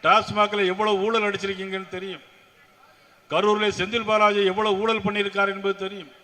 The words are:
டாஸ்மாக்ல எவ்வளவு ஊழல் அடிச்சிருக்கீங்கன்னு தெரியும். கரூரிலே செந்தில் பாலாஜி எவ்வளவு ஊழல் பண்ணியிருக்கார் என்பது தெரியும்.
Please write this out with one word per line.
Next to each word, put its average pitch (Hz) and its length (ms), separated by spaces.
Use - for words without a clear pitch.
டாஸ்மாக்ல 208 680
எவ்வளவு 202 320
ஊழல் 220 240
அடிச்சிருக்கீங்கன்னு 190 680
தெரியும். 180 280
கரூரிலே 208 360
செந்தில் 214 300
பாலாஜி 208 320
எவ்வளவு 202 300
ஊழல் 220 220
பண்ணியிருக்கார் 202 500
என்பது 196 300
தெரியும். 190 260